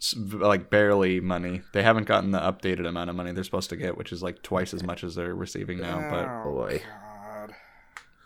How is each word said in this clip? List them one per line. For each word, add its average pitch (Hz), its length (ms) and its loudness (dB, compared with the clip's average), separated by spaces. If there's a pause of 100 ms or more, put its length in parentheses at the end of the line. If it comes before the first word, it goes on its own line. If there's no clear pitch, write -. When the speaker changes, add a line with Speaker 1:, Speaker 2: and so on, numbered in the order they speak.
Speaker 1:
s-, - 160 -2
v-, 107 200 -6
like, 98 340 4
barely 101 500 6
money. 90 420 -2 (100)
They 101 100 2
haven't 113 240 6
gotten 98 240 4
the 95 80 4
updated 90 480 0
amount 87 240 -4
of 87 60 -6
money 90 160 -4
they're 92 100 -4
supposed 92 280 -4
to 85 60 -8
get, 87 200 -4
which - 160 -8
is, 87 100 -8
like, 90 200 -6
twice 92 300 0
as 90 120 -6
much 87 180 -6
as 87 140 -6
they're 87 180 -4
receiving 92 460 -6
now. 87 280 -4
But 87 200 -2
Speaker 2:
Oh, - 260 -6
Speaker 3:
Boy. 62 300 -2
Speaker 2:
God. 104 680 -14 (720)